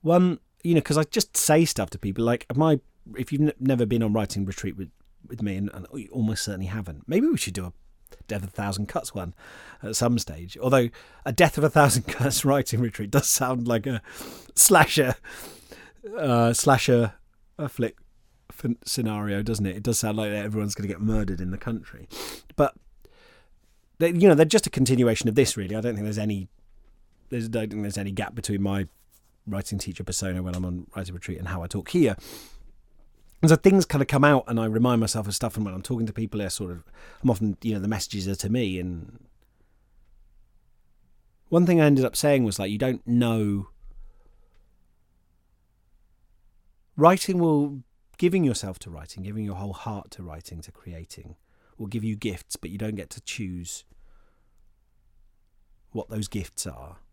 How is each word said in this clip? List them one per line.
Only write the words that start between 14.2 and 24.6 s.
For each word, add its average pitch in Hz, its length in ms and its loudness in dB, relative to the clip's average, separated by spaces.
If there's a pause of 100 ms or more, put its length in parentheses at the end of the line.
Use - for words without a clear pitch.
slasher, 147 600 6 (1040)
uh, 120 360 4
slasher, 120 600 4 (440)
a 147 120 -6
flick - 280 -4 (540)
fin-, - 340 -6
scenario, 104 580 -4
doesn't 104 220 -2
it? 92 100 -4
It 101 80 -10
does 117 160 0
sound 107 180 -2
like 107 140 -2
everyone's 104 440 -4
gonna 101 120 -6
get 98 140 -6
murdered 104 400 0
in 90 100 -6
the 95 60 -6
country. - 500 -10 (480)
But 143 200 2 (1200)
they, 170 120 2
you 175 180 6
know, 165 80 10
they're 160 100 8
just 202 220 2